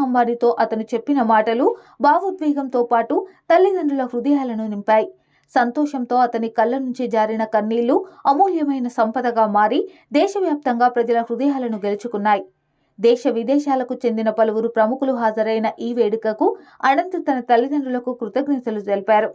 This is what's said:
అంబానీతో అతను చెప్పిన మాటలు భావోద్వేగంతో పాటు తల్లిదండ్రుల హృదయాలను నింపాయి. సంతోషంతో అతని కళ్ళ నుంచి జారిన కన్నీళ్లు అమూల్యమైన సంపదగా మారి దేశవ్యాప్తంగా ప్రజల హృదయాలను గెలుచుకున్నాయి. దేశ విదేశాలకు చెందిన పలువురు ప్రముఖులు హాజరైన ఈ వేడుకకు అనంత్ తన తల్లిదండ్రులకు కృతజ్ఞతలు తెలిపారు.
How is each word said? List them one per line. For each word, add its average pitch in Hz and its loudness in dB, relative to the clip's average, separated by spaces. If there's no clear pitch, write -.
అంబానీతో 240 0
అతను 220 -2
చెప్పిన 262 0
మాటలు 226 2
భావోద్వేగంతో 294 0
పాటు 233 0
తల్లిదండ్రుల 339 2
హృదయాలను 247 -2
నింపాయి. 214 0
సంతోషంతో 247 0
అతని 240 0
కళ్ళ 233 0
నుంచి 254 -4
జారిన 220 -2
కన్నీళ్లు 226 0
అమూల్యమైన 285 0
సంపదగా 233 0
మారి 208 2
దేశవ్యాప్తంగా 294 0
ప్రజల 240 0
హృదయాలను 240 -2
గెలుచుకున్నాయి. 208 -2
దేశ 233 4
విదేశాలకు 254 0
చెందిన 220 -2
పలువురు 220 0
ప్రముఖులు 233 0
హాజరైన 220 -2
ఈ 233 -6
వేడుకకు 220 0
అనంత్ 339 0
తన 262 -2
తల్లిదండ్రులకు 247 0
కృతజ్ఞతలు 240 -4
తెలిపారు. 202 0